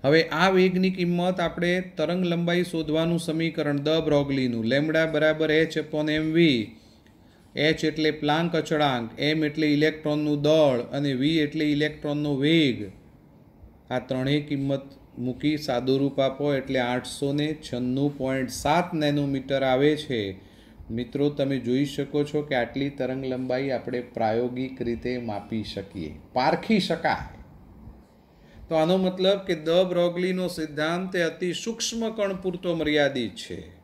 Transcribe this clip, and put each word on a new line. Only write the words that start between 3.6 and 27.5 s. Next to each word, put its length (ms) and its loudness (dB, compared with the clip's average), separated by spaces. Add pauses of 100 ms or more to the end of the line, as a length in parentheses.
દ 100 4 (100)
બ્રોગલીનું, 680 0
લેમ્ડા 420 2
બરાબર 360 2
એચ 300 2
upon 360 -2
એમ 160 0
વી, 280 6 (960)
એચ 300 2
એટલે 260 2 (100)
પ્લાન્ક 400 0
અચળાંક, 480 0 (100)
એમ 260 0
એટલે 220 0
ઇલેક્ટ્રોનનું 760 2
દળ 420 4 (140)
અને 140 0
વી 340 2
એટલે 200 -2 (100)
ઇલેક્ટ્રોનનો 600 -2
વેગ, 480 2 (1040)
આ 180 -2
ત્રણેય 420 -2
કિંમત 360 -2 (320)
મૂકી 400 -2
સાદુરૂપ 600 0
આપો 360 0
એટલે 240 -2
આઠસો 520 -2
ને 160 0 (140)
છન્નું 560 -2
પોઇન્ટ 400 -2
સાત 420 2
નેનોમીટર 680 0
આવે 260 6
છે. 240 -4 (680)
મિત્રો, 400 -2
તમે 280 -2
જોઈ 360 0
શકો 340 -2
છો 140 -2
કે 120 -4
આટલી 460 0
તરંગ 320 -2
લંબાઈ 380 -2
આપણે 300 -2 (140)
પ્રાયોગિક 720 0
રીતે 240 -4 (200)
માપી 340 -6
શકીએ, 480 -10 (200)
પારખી 480 2
શકાય. 540 -2 (1300)